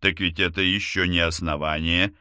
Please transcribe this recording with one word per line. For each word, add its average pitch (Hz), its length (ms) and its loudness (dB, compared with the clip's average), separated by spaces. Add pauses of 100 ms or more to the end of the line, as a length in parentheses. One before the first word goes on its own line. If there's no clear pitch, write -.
"Так 95 200 0
ведь 85 180 0
это 90 220 0
ещё 95 460 0
не 87 140 2
основание, 80 1000 0